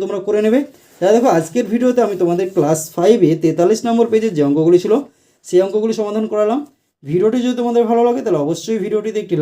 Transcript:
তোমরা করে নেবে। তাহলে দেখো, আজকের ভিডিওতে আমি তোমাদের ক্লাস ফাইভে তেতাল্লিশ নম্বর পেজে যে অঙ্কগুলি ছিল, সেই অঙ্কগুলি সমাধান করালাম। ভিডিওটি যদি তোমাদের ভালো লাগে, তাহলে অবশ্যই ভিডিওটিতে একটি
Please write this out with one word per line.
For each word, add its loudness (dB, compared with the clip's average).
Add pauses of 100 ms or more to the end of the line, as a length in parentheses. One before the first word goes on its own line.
তোমরা -6
করে 0
নেবে। 2 (380)
তাহলে 2
দেখো, 2
আজকের -2
ভিডিওতে 0
আমি -4
তোমাদের 0
ক্লাস 0 (160)
ফাইভে 4 (140)
তেতাল্লিশ 2
নম্বর 2
পেজে 0
যে 2
অঙ্কগুলি 4
ছিল, 0 (520)
সেই 2
অঙ্কগুলি -2
সমাধান -4
করালাম। 0 (440)
ভিডিওটি 0
যদি -2
তোমাদের 0
ভালো 2
লাগে, -2
তাহলে 0
অবশ্যই -4
ভিডিওটিতে -4
একটি -6